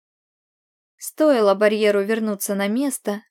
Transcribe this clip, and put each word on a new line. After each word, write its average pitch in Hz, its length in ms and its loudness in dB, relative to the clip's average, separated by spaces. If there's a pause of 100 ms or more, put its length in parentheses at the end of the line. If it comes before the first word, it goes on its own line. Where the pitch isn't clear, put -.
(960)
Стоило 233 580 2
барьеру 208 480 2
вернуться 214 500 -4
на 196 140 -2
место, 220 640 -4